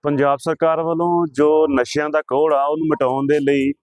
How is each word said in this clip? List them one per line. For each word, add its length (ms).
ਪੰਜਾਬ 360
ਸਰਕਾਰ 440
ਵੱਲੋਂ 260
ਜੋ 140
ਨਸ਼ਿਆਂ 380
ਦਾ 180
ਕੋਹੜ 260
ਆ, 100
ਉਹਨੂੰ 240
ਮਿਟਾਉਣ 400
ਦੇ 120
ਲਈ 320